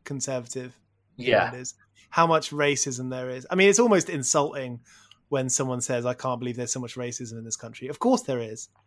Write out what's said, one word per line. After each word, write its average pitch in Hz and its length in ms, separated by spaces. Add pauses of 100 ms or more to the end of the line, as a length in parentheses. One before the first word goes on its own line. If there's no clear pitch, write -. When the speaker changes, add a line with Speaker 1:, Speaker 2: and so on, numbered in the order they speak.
Speaker 1:
conservative 127 680 (420)
Speaker 2:
Yeah. 117 380
Speaker 1:
it 123 60
is, 127 160 (340)
how 165 160
much 160 240
racism 139 640
there 127 180
is. 127 220
I 185 40
mean, 190 140
it's 202 100
almost 214 300
insulting 135 680 (500)
when 131 200
someone 127 320
says, 120 240
"I 123 100
can't 123 240
believe 123 160
there's 120 160
so 131 80
much 120 160
racism 120 420
in 113 60
this 113 140
country." 120 320
Of - 100
course 254 240
there 127 160
is. 110 300 (180)